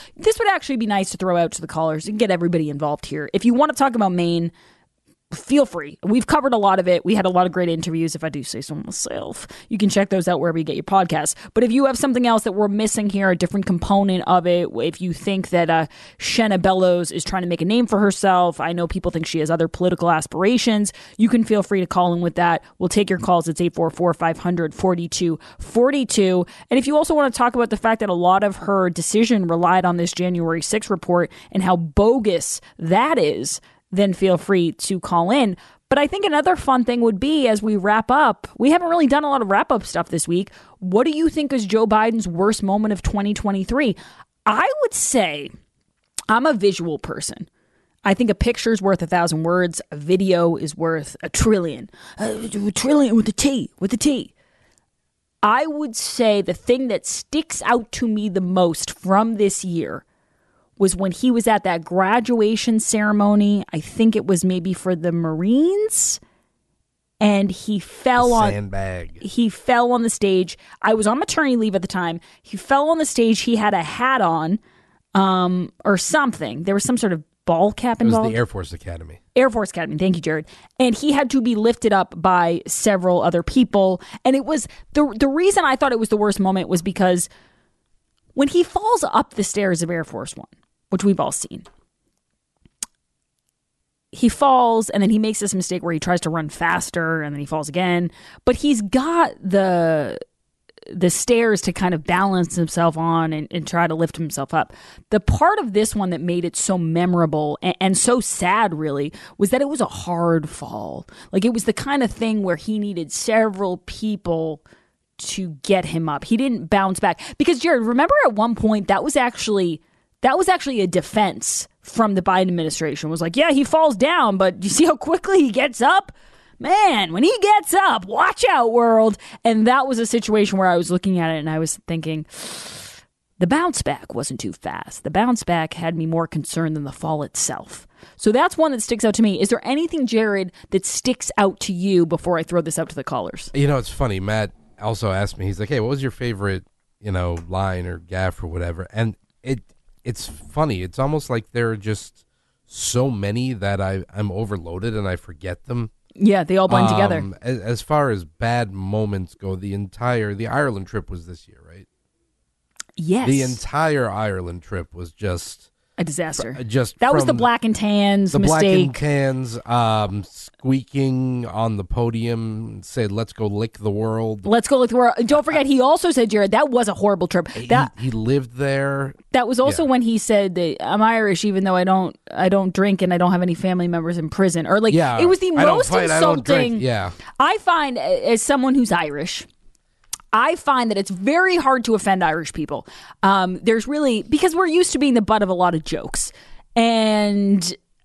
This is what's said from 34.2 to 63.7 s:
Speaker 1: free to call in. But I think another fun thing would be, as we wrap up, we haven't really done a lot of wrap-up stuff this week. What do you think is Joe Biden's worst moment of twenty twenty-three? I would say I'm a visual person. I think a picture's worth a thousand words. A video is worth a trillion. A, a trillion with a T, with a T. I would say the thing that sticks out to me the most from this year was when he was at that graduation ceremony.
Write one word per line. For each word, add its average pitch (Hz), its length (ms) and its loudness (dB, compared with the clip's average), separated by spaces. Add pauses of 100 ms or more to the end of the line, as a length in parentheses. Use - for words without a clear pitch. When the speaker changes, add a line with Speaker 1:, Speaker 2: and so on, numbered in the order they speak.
Speaker 1:
free 180 360 0
to - 260 -6
call 175 320 0
in. 233 240 2 (320)
But - 120 2
I 294 80 2
think 403 180 -4
another 302 320 2
fun 254 260 2
thing 240 180 -2
would 226 180 2
be, 285 280 2
as 214 140 2
we 214 160 0
wrap 208 340 2
up, 254 340 2 (120)
we 262 140 4
haven't 349 180 2
really 330 180 4
done 277 160 2
a 294 60 -2
lot 277 120 2
of 202 80 -2
wrap-up 214 360 2
stuff - 240 -4
this - 180 -4
week. 180 220 -2 (300)
What 190 260 2
do 311 100 0
you 320 140 2
think 294 240 -2
is 240 120 -2
Joe 220 220 2
Biden's 214 400 2
worst 190 340 0
moment 208 300 0
of 196 100 -4
twenty 202 320 -2
twenty-three? 208 600 0 (500)
I 254 240 2 (120)
would 466 120 0
say 156 560 -2 (800)
I'm 233 180 2
a 311 80 4
visual 175 460 0
person. - 480 -10 (560)
I 196 100 4
think 233 160 0
a 196 60 2
picture's 226 460 0
worth 190 200 0
a 165 60 -8
thousand 165 360 0
words. 175 380 0 (100)
A 160 40 -14
video 170 600 2
is 151 180 -8
worth 160 480 -4
a 170 60 -10
trillion. 175 600 0 (280)
A, 220 140 -6 (360)
a 208 40 -2
trillion 269 440 2
with 220 140 4
a 208 40 0
T, 269 460 0
with 196 140 -4
a 233 40 0
T. 269 360 -2 (1080)
I 240 260 4
would 294 280 -6
say 214 460 2
the 185 120 -2
thing 254 360 0
that 202 160 -4
sticks - 580 -6
out 240 300 0
to - 140 -2
me 214 220 0
the 185 120 -2
most 180 500 0
from 208 440 0
this 202 280 0
year 165 400 -6 (720)
was 190 160 2
when 185 200 -2
he 254 180 0
was 233 160 2
at 214 160 2
that 170 220 -2
graduation 220 960 0
ceremony. 208 880 2